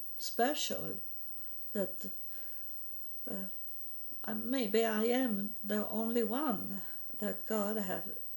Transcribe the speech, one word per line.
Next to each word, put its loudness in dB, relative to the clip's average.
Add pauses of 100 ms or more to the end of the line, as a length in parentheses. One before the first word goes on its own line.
(180)
special 2 (800)
that, 0 (1200)
uh, -2 (920)
uh, -2
maybe 4
I 4
am 4 (120)
the 2
only 4
one 2 (380)
that 0
God 2
have, 0 (320)